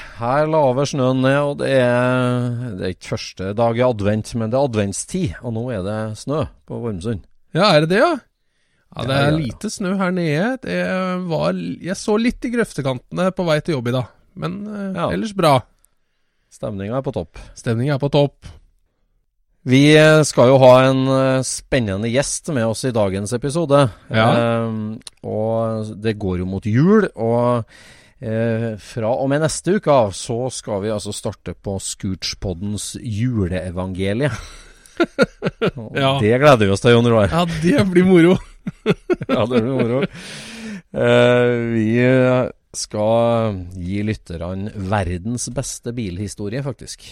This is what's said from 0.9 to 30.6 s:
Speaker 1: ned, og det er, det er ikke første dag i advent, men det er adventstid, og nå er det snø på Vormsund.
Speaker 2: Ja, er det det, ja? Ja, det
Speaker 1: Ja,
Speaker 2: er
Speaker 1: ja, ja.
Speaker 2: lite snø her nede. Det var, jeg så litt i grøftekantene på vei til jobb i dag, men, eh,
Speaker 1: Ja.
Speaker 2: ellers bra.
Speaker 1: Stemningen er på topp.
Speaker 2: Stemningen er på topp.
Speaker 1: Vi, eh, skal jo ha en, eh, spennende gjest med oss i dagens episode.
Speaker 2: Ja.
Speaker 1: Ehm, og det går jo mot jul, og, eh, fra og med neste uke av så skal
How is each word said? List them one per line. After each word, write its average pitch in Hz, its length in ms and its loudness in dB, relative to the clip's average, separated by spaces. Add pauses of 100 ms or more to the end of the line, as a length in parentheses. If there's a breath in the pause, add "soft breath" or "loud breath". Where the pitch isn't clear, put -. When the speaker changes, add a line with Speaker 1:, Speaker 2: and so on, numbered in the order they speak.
Speaker 1:
ned, 135 160 4
og 143 180 -2
det 131 140 -2
er, 123 1040 0
det 92 80 -6
er 92 80 -4
ikke - 220 -12
første - 420 -8
dag 117 240 0
i 127 60 4
advent, 104 500 -2
men 110 160 -4
det 127 60 0
er 143 100 2
adventstid, 107 720 -4
og 117 160 -8
nå 113 140 -4
er 104 120 -6
det 104 140 -6 (220)
snø 143 240 -4 (260)
på 120 140 -10
Vormsund. 107 420 -6 (300)
Speaker 2:
Ja, 196 180 2
er 156 140 4
det 170 80 0
det, 220 80 2
ja? 339 100 2 (800)
Ja, - 120 -8
det 123 40 -2
Speaker 1:
Ja, 135 80 0
Speaker 2:
er 139 80 2
Speaker 1:
ja, 147 80 2
ja. 156 80 0
Speaker 2:
lite 156 320 -6
snø 185 240 -4
her 190 160 0
nede. 175 400 0 (100)
Det 180 160 -6 (500)
var, 160 280 -2
jeg 180 400 -8
så - 240 -2
litt 233 240 -2
i 240 80 -6
grøftekantene 170 800 -4
på 180 160 -2
vei 151 120 2
til 151 180 -2
jobb 120 120 -2
i 127 80 0
dag, 120 80 -4 (300)
men, 185 320 -8
eh, 202 260 -8
Speaker 1:
Ja. 175 160 -4
Speaker 2:
ellers 202 240 -4
bra. 165 220 4 (960)
Speaker 1:
Stemningen 107 440 -8
er 135 60 -2
på 135 100 -6
topp. - 260 -8 (160)
Speaker 2:
Stemningen 123 400 -2
er 135 40 -2
på 143 140 -2
topp. 143 340 0 (1200)
Speaker 1:
Vi, 143 300 6
eh, 156 260 8
skal 131 260 4
jo 135 100 8
ha 127 160 10 (140)
en, 131 200 2
eh, 131 340 2
spennende 113 680 -4
gjest 139 440 -2
med 117 100 0
oss 113 200 -2
i 131 80 -2
dagens 101 400 -2
episode. 139 580 2 (200)
Speaker 2:
Ja. 113 180 4 (360)
Speaker 1:
Ehm, 110 360 -6 (220)
og 110 800 -4
det 107 180 -2
går 92 200 -2
jo 90 80 -4
mot 95 180 -6
jul, 170 520 4
og, 120 480 0 (580 soft breath)
eh, 113 560 -4
fra 110 340 -6
og 135 160 -2
med 143 140 0
neste 165 340 -2
uke 196 140 -2
av 117 220 4
så 123 380 -6
skal 104 300 -6